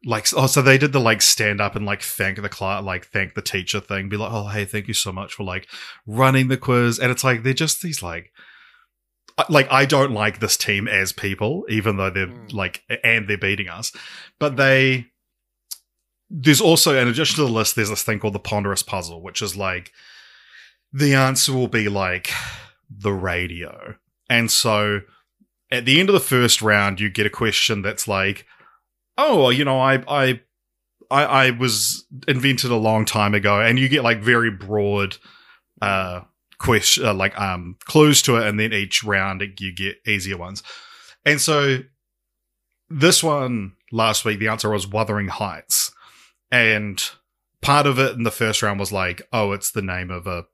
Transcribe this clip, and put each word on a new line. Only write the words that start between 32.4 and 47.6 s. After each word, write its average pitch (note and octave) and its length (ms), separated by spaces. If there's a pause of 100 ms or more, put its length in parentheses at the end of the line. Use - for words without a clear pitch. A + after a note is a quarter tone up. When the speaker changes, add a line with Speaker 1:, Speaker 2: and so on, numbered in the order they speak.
Speaker 1:
a A#2+ 40
long A2 300
time G#2 300
ago," G2+ 260
and A#2 160
you C3 100
get, C3+ 160
like, A#2 180
very A#2 280
broad, G2+ 680 (600)
uh, F#2+ 420 (360)
quest-, - 420
uh, G#2+ 140
like, F#2+ 260
um, F2+ 360 (100)
clues D3+ 380
to A#2+ 140
it, A2+ 100
and G#2 120
then A2 140
each G2+ 300
round G2 400
it, G2 180
you F#2+ 100
get F#2+ 260 (100)
easier G2 300
ones. F2+ 260 (600)
And D3 160
so C#3+ 400 (1120)
this D#3+ 340
one B2+ 500 (180)
last A2 340
week, G#2+ 140
the A2 80
answer A2 240
was G2+ 160
Wuthering G#2 400
Heights, - 640 (600)
and G#2+ 480 (600)